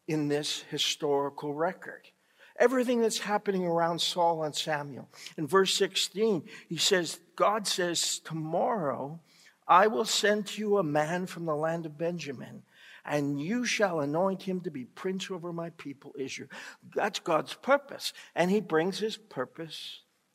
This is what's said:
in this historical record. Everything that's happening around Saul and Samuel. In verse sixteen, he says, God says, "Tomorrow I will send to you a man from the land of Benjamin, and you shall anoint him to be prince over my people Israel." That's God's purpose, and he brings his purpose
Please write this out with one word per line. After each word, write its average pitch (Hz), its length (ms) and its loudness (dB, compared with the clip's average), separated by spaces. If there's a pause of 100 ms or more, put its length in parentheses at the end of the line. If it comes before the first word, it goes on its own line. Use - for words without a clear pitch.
in 156 180 0
this 147 360 -2
historical 143 920 -2
record. 170 560 -4 (460)
Everything 247 440 4
that's 220 180 2
happening 196 460 0
around 170 360 2
Saul 170 420 2
and 151 140 -4
Samuel. 143 520 -6 (280)
In 160 100 -2
verse 185 260 6
sixteen, 190 760 0 (200)
he 160 100 -6
says, 170 420 2 (160)
God 202 320 2
says, 175 500 0
"Tomorrow 160 1000 -2 (480)
I 180 180 8
will 233 180 2
send 208 440 2
to - 120 -8
you 202 180 2
a 196 40 4
man 156 440 0
from 175 180 -10
the 160 100 0
land 165 320 -2
of 147 100 -10
Benjamin, 147 680 -6 (400)
and 143 360 0
you 226 240 -2
shall 190 360 2
anoint 180 420 0
him 185 200 -4
to 175 100 -6
be 131 120 -10
prince 190 460 -6
over 175 220 -8
my 170 180 -6
people 143 480 -14
Israel." 135 300 -8 (440)
That's - 280 -2
God's - 340 0
purpose, - 580 0 (220)
and 175 160 4
he 214 100 4
brings 180 380 2
his 214 180 -4
purpose - 840 -10 (320)